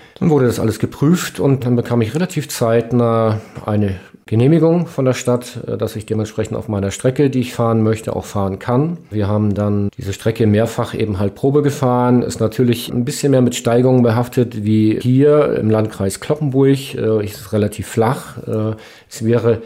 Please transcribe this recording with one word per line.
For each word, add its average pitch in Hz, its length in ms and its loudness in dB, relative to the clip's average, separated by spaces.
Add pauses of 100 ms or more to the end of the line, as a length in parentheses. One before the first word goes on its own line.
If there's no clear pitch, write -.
(200)
Dann 185 100 2
wurde 139 160 4
das 117 140 0
alles 110 180 0
geprüft - 640 0
und 131 260 2
dann 123 100 2
bekam 120 260 0
ich 104 120 -2
relativ 156 360 -4
zeitnah 113 920 2 (240)
eine 104 300 0 (320)
Genehmigung 160 580 4
von - 200 -4
der 127 80 2
Stadt, 123 520 -4
äh, 117 100 -6
dass 107 200 -4
ich 107 100 -10
dementsprechend 107 500 -4
auf 113 120 -8
meiner 98 240 -2
Strecke, 131 400 0
die 127 80 -2
ich 123 160 -6
fahren 113 260 2
möchte, 110 340 -2
auch 92 100 -6
fahren 98 340 -4
kann. 151 400 -2 (100)
Wir 104 180 -2
haben 104 280 0
dann 104 420 -2
diese 98 160 -6
Strecke 113 320 0
mehrfach 110 480 0
eben 107 240 -2
halt 101 160 -2
Probe 143 300 2
gefahren. 123 580 2
Ist - 180 -6
natürlich 120 540 0
ein 123 120 -2
bisschen 147 260 -2
mehr 131 100 4
mit 123 140 2
Steigungen 123 480 2
behaftet 117 600 0
wie 107 380 2
hier 135 540 4
im 110 160 0
Landkreis 107 480 -2
Cloppenburg. 135 720 0
Äh, 110 320 -2
ist - 280 -10
relativ 104 340 -2
flach. 120 580 -2
Äh, 110 300 -4 (340)
es - 160 -8
wäre 113 400 2